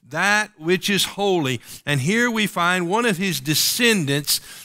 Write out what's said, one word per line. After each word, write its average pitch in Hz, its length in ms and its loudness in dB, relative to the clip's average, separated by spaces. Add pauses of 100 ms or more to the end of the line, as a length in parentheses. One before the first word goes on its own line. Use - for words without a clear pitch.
that 196 560 -2
which 180 300 0
is 190 160 2
holy. 175 560 0 (240)
And 143 160 0
here 226 280 2
we 220 160 0
find 175 440 0
one 226 160 0
of 196 120 0
his 175 220 -2
descendants 147 1040 0 (240)